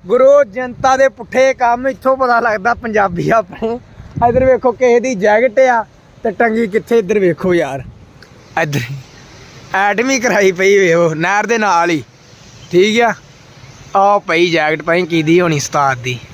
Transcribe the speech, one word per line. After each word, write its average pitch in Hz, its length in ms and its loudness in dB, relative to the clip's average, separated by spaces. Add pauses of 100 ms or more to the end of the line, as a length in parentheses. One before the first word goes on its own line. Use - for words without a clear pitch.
ਗੁਰੂ 262 380 4
ਜਨਤਾ 254 520 -2
ਦੇ 269 120 2
ਪੁੱਠੇ 262 460 -2
ਕੰਮ, 247 340 -2
ਇੱਥੋਂ 262 280 -2
ਪਤਾ 247 240 0
ਲੱਗਦਾ 226 340 -2
ਪੰਜਾਬੀ 190 560 -2
ਆਪਣੇ। 226 480 -2 (500)
ਇੱਧਰ 254 160 2
ਵੇਖੋ 254 280 2
ਕਿਸੇ 240 280 2
ਦੀ 262 140 -4
ਜੈਕਟ 208 440 0
ਆ 247 260 2 (380)
ਤੇ 226 80 -2
ਟੰਗੀ 226 360 -2
ਕਿੱਥੇ, 208 320 -2
ਇੱਧਰ 208 200 0
ਵੇਖੋ 185 360 0
ਯਾਰ, 139 280 -2 (800)
ਇੱਧਰ 143 180 -4 (920)
ਐਟਮੀ 202 460 0
ਕਰਾਈ 202 320 2
ਪਈ 190 260 2
ਵੇ 175 160 2
ਉਹ 170 200 2
ਨਹਿਰ 190 320 -2
ਦੇ 233 120 -2
ਨਾਲ 175 320 0
ਹੀ, 151 140 -4 (680)
ਠੀਕ 214 300 2
ਆ? 220 140 0 (840)
ਆਹ 202 240 4
ਪਈ 175 300 0
ਜੈਕਟ, 156 320 0
ਪਈ 170 200 0
ਕਿਹਦੀ 165 380 0
ਹੋਣੀ, 170 160 0
ਉਸਤਾਦ 139 420 -2
ਦੀ। 123 200 -8 (160)